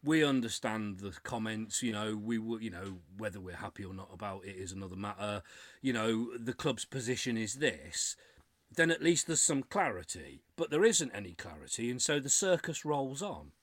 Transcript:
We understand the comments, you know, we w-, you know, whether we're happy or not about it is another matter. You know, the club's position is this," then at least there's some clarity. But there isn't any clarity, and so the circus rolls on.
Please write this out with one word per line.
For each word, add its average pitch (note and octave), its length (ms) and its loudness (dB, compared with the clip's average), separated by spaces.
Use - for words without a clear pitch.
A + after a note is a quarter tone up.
We D#3 220 6
understand A2 760 0
the G2 120 -6
comments, A2 580 -2
you A#2 100 0
know, G#2+ 240 -2
we A2 220 0
w-, A2 220 -2
you A2 100 -6
know, F#2 300 -8
whether G#2 200 -4
we're F2+ 180 -10
happy G#2 280 -8
or F#2 80 -10
not F#2+ 220 -10
about F#2+ 320 -6
it G2 100 -10
is F#2 160 -8
another F#2+ 240 -8
matter. G#2 460 -4
You C3+ 100 2
know, A2+ 460 2
the A#2 160 -4
club's C3+ 320 -2
position B2 500 -2
is A2 180 -2
this," - 600 -2
then E3 160 6
at E3 120 2
least E3 240 6
there's D#3+ 160 2
some C#3 220 4
clarity. G2 800 -2
But D#3+ 140 0
there D#3 140 6
isn't F3 280 6
any G2 200 -6
clarity, F2 580 -4
and B2 100 -2
so D3 180 2
the C#3 120 -2
circus E3+ 520 4
rolls C#3 380 0
on. D#2 300 -6